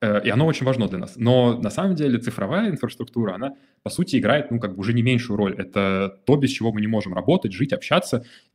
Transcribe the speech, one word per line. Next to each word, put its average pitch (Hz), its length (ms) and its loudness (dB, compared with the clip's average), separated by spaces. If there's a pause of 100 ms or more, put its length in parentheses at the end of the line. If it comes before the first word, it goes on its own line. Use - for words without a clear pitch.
э, 104 240 0
и 120 40 2
оно 123 180 2
очень 147 180 -2
важно 117 240 2
для 92 100 -6
нас. - 180 -10
Но 120 440 4
на 101 100 -2
самом 185 240 0
деле 135 240 0
цифровая 127 500 -2
инфраструктура, 117 680 -4
она, 135 180 -8 (300)
по - 60 -6
сути, - 280 -2
играет, 123 340 2
ну, 117 80 0
как 101 160 -4
бы 98 60 -12
уже 107 120 0
не 117 100 2
меньшую 117 340 0
роль. 98 200 0
Это 98 680 -2
то, 143 120 4
без 131 140 2
чего 113 220 -2
мы 107 80 -2
не 104 60 0
можем 104 260 -2
работать, 123 400 0
жить, 120 200 -2
общаться. - 500 0 (320)